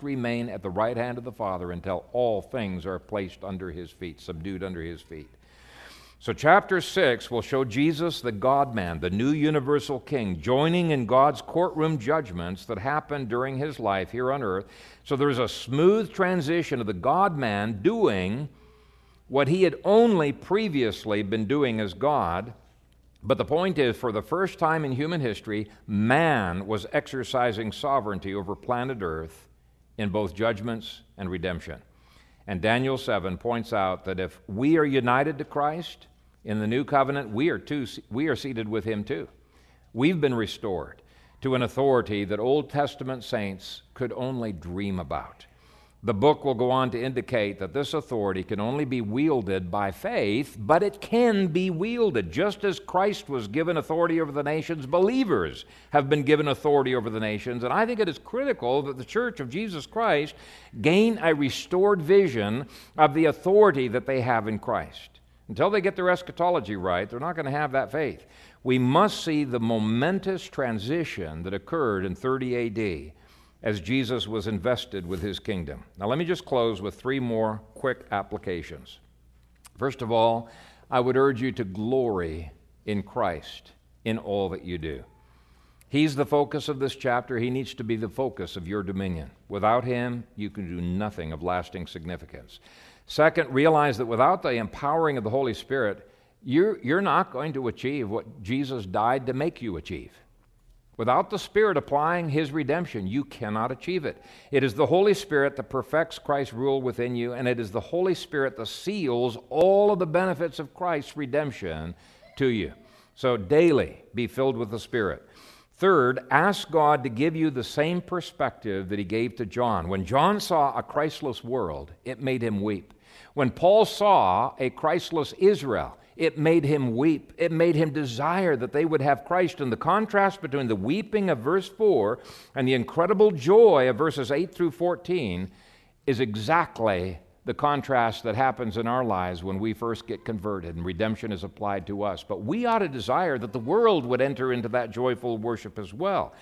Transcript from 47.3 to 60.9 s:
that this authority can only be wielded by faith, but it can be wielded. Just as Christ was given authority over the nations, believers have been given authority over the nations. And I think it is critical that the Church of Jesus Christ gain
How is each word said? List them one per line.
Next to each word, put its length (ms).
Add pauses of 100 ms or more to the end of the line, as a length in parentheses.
that 140
this 200
authority 500
can 160
only 240
be 160
wielded 720
by 200
faith, 680
but 240
it 160
can 480
be 220
wielded. 600
Just 360
as 120
Christ 520
was 180
given 300
authority 420
over 140
the 100
nations, 420
believers 800 (280)
have 180
been 140
given 260
authority 440
over 160
the 120
nations. 420
And 80
I 140
think 160
it 80
is 80
critical 640
that 160
the 80
Church 340
of 100
Jesus 360
Christ 500 (460)
gain 400